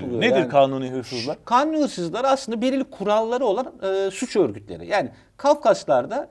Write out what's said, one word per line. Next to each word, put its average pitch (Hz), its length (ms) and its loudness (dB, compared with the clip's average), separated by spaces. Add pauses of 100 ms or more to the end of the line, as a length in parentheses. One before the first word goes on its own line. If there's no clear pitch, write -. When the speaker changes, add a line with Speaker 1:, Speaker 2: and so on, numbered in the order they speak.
Speaker 1:
yapılıyor 120 220 -4
Speaker 2:
Nedir 220 180 4
Speaker 1:
yani. 147 80 0
Speaker 2:
kanuni 135 420 2
hırsızlar? 127 540 -6
Speaker 1:
Kanuni 302 340 2
hırsızlar 202 460 -2
aslında 262 380 0
belirli 262 220 0
kuralları 226 600 -2
olan, 226 280 0 (100)
e, 190 280 0
suç 240 260 -6
örgütleri. 107 500 -2
Yani 180 240 -2 (260)
Kafkaslar'da 220 960 2